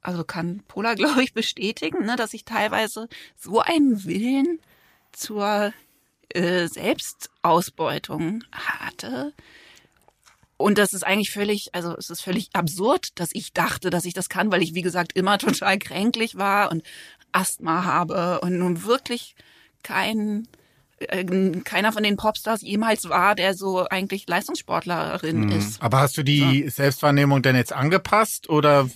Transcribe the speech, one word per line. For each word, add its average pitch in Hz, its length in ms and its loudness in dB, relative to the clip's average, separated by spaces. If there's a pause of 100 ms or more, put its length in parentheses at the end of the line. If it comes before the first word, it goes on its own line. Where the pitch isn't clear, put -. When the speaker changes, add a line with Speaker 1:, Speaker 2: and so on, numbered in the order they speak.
Speaker 1:
Also 175 220 -6
kann 175 440 -6
Pola, 226 280 -2
<laughs> - 0 -
glaub 262 220 2
ich, 254 160 2
bestätigen, 220 720 -4
ne, 233 100 -2
dass 226 180 -4
ich 226 120 -16
teilweise 220 640 -2 (280)
so 214 220 0
einen 269 460 2
Willen 262 540 0 (520)
zur, 208 640 -2 (560)
äh, 175 380 2
Selbstausbeutung 165 1800 -2
hatte. - 840 -8 (1200)
Und 202 200 4
das 202 160 2
ist 185 120 -8
eigentlich 196 260 0
völlig, 208 440 -4
also 170 220 -6
es - 120 -12
ist 170 120 -10
völlig 190 320 -4
absurd, 190 680 -2
dass 170 140 -4
ich - 200 -8
dachte, - 360 -2
dass 170 160 -2
ich 175 80 -8
das 185 160 -6
kann, 196 220 0
weil 175 100 4
ich, 165 120 -2
wie 180 80 -4
gesagt, 170 320 -2
immer 190 240 2
<laughs> - 0 -
total 196 420 0
kränklich 220 580 -2
war 196 340 2
und 165 120 -4 (480)
Asthma 180 520 0
habe 175 580 0
und 180 160 0
nun 175 280 0
wirklich 240 500 -4 (460)
kein, 214 680 -2 (520)
äh, - 240 -4 (400)
keiner 208 280 0
von 214 120 -2
den 202 120 2
Popstars 214 460 -2
jemals 208 480 -2
war, 180 260 4
der 190 200 2
so 185 340 -2
eigentlich 196 380 -4
Leistungssportlerin 170 1160 -2
Speaker 2:
Mhm. 104 60 2
Speaker 1:
ist. 104 300 -2
Speaker 3:
Aber 123 180 4
hast 139 180 2
du 156 60 0
die 139 400 4
Speaker 1:
So. 131 60 -4
Speaker 3:
Selbstwahrnehmung 139 720 4
denn 131 140 6
jetzt 123 180 2
angepasst 185 760 2
oder 143 460 6